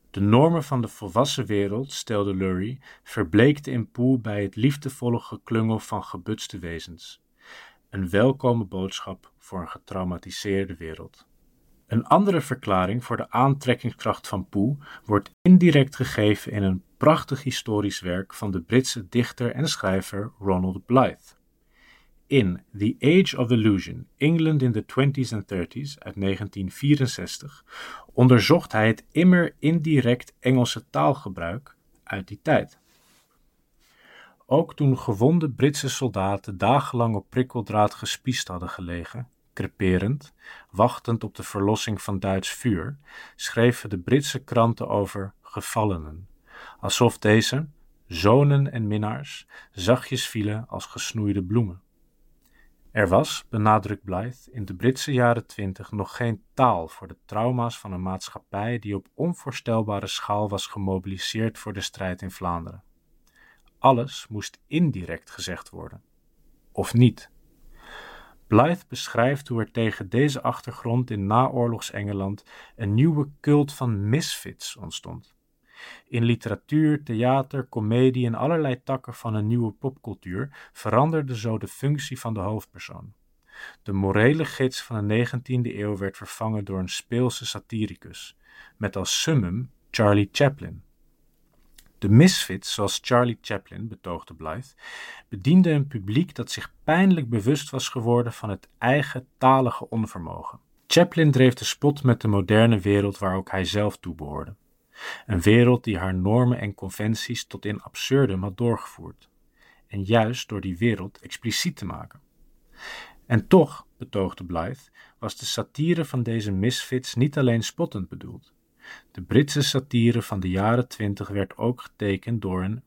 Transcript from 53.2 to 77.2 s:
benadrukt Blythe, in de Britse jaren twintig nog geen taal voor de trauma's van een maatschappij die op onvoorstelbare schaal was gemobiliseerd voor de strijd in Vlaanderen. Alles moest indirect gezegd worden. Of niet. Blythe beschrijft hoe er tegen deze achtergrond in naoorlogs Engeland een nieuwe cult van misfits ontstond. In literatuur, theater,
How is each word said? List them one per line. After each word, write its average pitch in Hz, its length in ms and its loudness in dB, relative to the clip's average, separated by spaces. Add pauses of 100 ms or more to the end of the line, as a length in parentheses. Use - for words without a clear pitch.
benadrukt 107 540 0
Blythe, 98 480 -8
in 107 140 -10
de 95 100 -10
Britse 127 360 0
jaren 120 340 2
twintig 98 460 -10
nog 101 240 -6
geen 117 280 -4 (100)
taal 101 340 2
voor - 200 -20
de - 180 -18
trauma's 117 540 -4
van 104 120 -12
een 92 100 -6
maatschappij 98 800 -6
die 104 160 -6
op 95 180 -8
onvoorstelbare 113 920 -4
schaal 104 420 -4
was 98 180 -4
gemobiliseerd 95 880 -4
voor 107 160 -12
de 95 80 -8
strijd 92 400 -8
in 92 100 -10
Vlaanderen. 87 520 -8 (960)
Alles 131 500 2
moest 104 380 -10
indirect 98 640 -2
gezegd - 380 -10
worden. 80 320 -16 (720)
Of - 220 -4
niet. 120 380 4 (1160)
Blythe 147 400 4
beschrijft 131 600 -2
hoe 117 120 -4
er 107 120 -4
tegen 110 380 -4
deze 131 320 0
achtergrond 120 720 -4
in 104 140 -4
naoorlogs 117 640 0
Engeland 101 540 -6 (300)
een 104 180 -4
nieuwe 147 340 2 (120)
cult 147 340 2
van 104 360 -2
misfits - 640 -6
ontstond. 87 600 -14 (720)
In 120 160 -2
literatuur, 143 800 0
theater, 131 640 -2